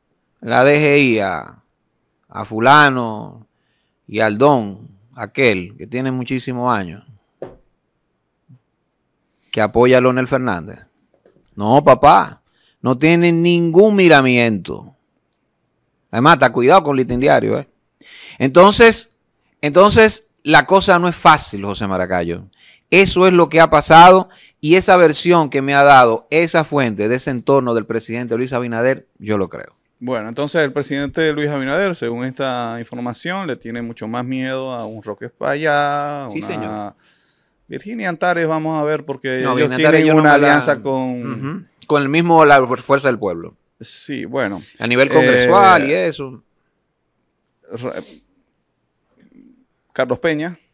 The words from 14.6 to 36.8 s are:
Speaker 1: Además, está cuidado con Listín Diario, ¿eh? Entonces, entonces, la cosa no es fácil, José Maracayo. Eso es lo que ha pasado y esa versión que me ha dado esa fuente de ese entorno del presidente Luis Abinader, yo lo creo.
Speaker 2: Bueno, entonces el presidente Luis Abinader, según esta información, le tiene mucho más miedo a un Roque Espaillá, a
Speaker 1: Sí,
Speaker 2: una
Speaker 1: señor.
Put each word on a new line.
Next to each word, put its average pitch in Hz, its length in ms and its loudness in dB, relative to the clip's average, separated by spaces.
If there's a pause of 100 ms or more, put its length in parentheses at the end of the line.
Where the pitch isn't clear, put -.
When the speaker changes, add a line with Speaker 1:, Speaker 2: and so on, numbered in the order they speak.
Speaker 1:
Además, 139 240 2
está 131 180 2
cuidado 143 320 2
con 143 140 -4
Listín 123 240 -4
Diario, 127 380 0
¿eh? 143 100 -16 (680)
Entonces, 196 720 4 (560)
entonces, 202 680 2 (100)
la 147 240 2
cosa 185 320 2
no 175 100 0
es 170 80 -4
fácil, 143 480 2
José 101 220 -8
Maracayo. 90 640 -6 (420)
Eso 180 380 2
es 185 40 2
lo 175 160 2
que 156 140 2
ha 165 80 4
pasado 175 580 6 (320)
y 156 160 2
esa 185 220 2
versión 165 520 2
que 135 120 -4
me 139 140 -2
ha 139 80 4
dado 127 480 6
esa 165 320 0
fuente 113 440 -4
de 120 80 -2
ese 127 140 -6
entorno 127 460 -2
del 110 100 -4
presidente 117 500 -8
Luis 127 180 -6
Abinader, 123 540 -4 (120)
yo 107 180 -4
lo 92 120 -4
creo. - 280 -20 (260)
Speaker 2:
Bueno, 117 260 -8
entonces 147 340 -4
el 135 100 -4
presidente 143 580 -4
Luis 147 160 -4
Abinader, 147 480 -4
según 120 300 -8
esta 127 540 -8
información, 123 640 -12
le 135 100 -8
tiene 117 280 -12
mucho 113 240 -14
más 120 180 -8
miedo 131 480 -8
a 113 140 -12
un 110 160 -16
Roque 110 220 -14
Espaillá, 143 1000 -4
a 123 40 -14
Speaker 1:
Sí, 104 100 -10
Speaker 2:
una - 80 -10
Speaker 1:
señor. 107 480 -12 (720)